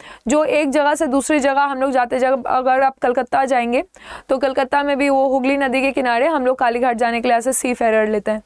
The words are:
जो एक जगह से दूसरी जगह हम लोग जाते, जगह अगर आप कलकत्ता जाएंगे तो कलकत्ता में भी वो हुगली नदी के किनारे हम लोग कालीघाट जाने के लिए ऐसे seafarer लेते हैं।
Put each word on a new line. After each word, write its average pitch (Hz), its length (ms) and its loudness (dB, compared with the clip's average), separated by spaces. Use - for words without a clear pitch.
जो 302 160 2
एक 302 260 0
जगह 294 260 2
से 311 120 -2
दूसरी 277 320 0
जगह 269 220 0
हम 277 200 -2
लोग 277 100 0
जाते, 254 280 0
जगह 262 300 0
अगर 262 320 2
आप 269 160 0
कलकत्ता 262 480 0
जाएंगे 247 380 0
तो 269 80 2
कलकत्ता 269 460 0
में 285 140 -2
भी 277 120 0
वो 269 180 2
हुगली 269 300 0
नदी 262 240 0
के 269 100 0
किनारे 247 360 0
हम 294 180 0
लोग 254 120 0
कालीघाट 240 400 0
जाने 233 240 0
के 247 60 -2
लिए 233 100 4
ऐसे 240 140 -2
seafarer 220 580 0
लेते 214 220 -2
हैं। 214 140 -4